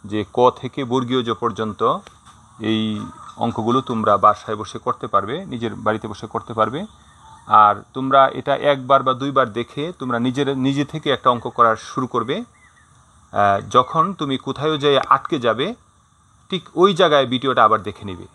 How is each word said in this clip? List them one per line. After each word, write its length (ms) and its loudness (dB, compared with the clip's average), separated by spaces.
যে 280 -4
ক 180 4
থেকে 320 -10
বর্গীয় 400 -2
জ 100 -4
পর্যন্ত 640 -2
এই 420 -2
অঙ্কগুলো 440 0
তোমরা 360 0
বাসায় 380 2
বসে 240 -12
করতে 280 -6
পারবে, 380 -2
নিজের 300 -6
বাড়িতে 320 -4
বসে 200 -12
করতে 260 -8
পারবে। 320 -2
আর 280 6
তোমরা 340 4
এটা 280 -2
একবার 480 2
বা 100 2
দুইবার 400 -2
দেখে 460 -6
তোমরা 200 -4
নিজের, 380 -2
নিজে 280 0
থেকে 260 -4
একটা 180 2
অঙ্ক 200 -2
করা 260 4
শুরু 320 -6
করবে। 360 -4
আহ, 360 0
যখন 440 2
তুমি 240 -6
কোথাও 400 -4
যেয়ে 220 2
আটকে 300 0
যাবে, 360 0
ঠিক 260 -6
ওই 180 6
জায়গায় 320 4
ভিডিওটা 380 2
আবার 200 4
দেখে 220 -10
নিবে। 300 -12